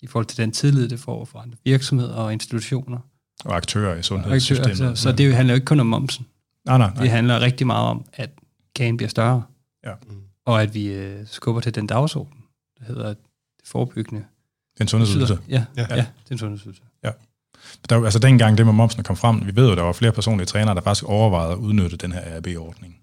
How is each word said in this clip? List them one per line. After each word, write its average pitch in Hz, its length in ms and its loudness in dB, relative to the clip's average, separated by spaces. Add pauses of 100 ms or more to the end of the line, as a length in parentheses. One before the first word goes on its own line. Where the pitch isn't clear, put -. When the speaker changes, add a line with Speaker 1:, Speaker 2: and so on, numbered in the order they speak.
Speaker 1:
i 127 60 -18
forhold 117 180 -4
til - 120 -14
den 113 140 -2
tillid, 139 380 2
det 120 100 -8
får 117 260 -10
fra - 160 -18
andre 120 220 -18
virksomheder 131 500 0
og 110 200 -4
institutioner. 123 680 -6 (460)
Speaker 2:
Og 92 100 -4
aktører 92 400 -2
i - 20 -8
Speaker 1:
Og 87 80 -8
Speaker 2:
sundhedssystemet. 123 680 0
Speaker 1:
aktører, 120 240 -2
så, 110 60 -6
så 131 100 2
det 135 240 4
handler 127 180 4
jo - 20 4
ikke 131 100 0
kun 147 140 4
om 120 60 2
momsen. 120 400 -4 (400)
Speaker 2:
Nej, 131 120 4
nej, 104 160 4
nej. 123 100 -4
Speaker 1:
Det 127 80 2
handler 117 280 2
rigtig 127 280 0
meget 113 200 0
om, 117 260 -4
at 135 160 -10 (460)
kagen 117 220 0
bliver 117 120 -4
større. 117 340 0 (420)
Speaker 2:
Ja. 107 80 -14 (160)
Speaker 3:
Mm. 104 60 -18 (300)
Speaker 1:
Og 113 160 2
at 107 120 -2
vi, 104 140 -4
øh, 98 400 -10
skubber 117 340 -6
til 117 140 -4
den 107 120 -4
dagsorden, 139 500 -4 (420)
der 123 60 -20
hedder 113 220 -10
det 104 100 -10 (480)
forebyggende. 113 600 -6 (520)
Speaker 2:
Den 107 100 -2
sundhedsydelse. 110 520 2 (100)
Speaker 1:
Ja, 123 160 0 (120)
Speaker 3:
Ja. 120 120 -4
Speaker 1:
ja, 120 60 -4
ja, 113 100 2 (240)
den 127 80 -8
sundhedsydelse. 104 440 -12 (220)
Speaker 2:
Ja. 117 80 -4 (760)
Der 117 60 6
er 117 40 6
jo, 117 60 0
altså 107 140 4
dengang 117 380 8
det 113 80 8
med 113 80 6
momsen 107 300 2
kom 92 140 -4
frem, 107 300 2
vi 98 80 -4
ved 123 140 6
jo, 95 60 2
der 87 60 0
var 87 120 0
flere 117 180 2
personlige 104 360 -2
trænere, 104 280 0
der 87 60 -4
faktisk 101 220 0
overvejede 98 480 0
at 90 60 -6
udnytte 101 400 0
den 90 140 -8
her 90 100 -8
A 85 160 -14
R 82 40 -12
B-ordning. 85 600 -12